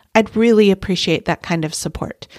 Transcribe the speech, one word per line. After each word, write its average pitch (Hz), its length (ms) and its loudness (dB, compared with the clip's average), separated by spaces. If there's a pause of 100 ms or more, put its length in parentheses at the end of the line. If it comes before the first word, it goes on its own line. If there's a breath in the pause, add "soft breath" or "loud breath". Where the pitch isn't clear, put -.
(140 soft breath)
I'd 214 220 0
really 214 340 4
appreciate 185 540 -2
that - 180 -4
kind 165 220 -4
of 156 100 -6
support, - 540 -10 (100)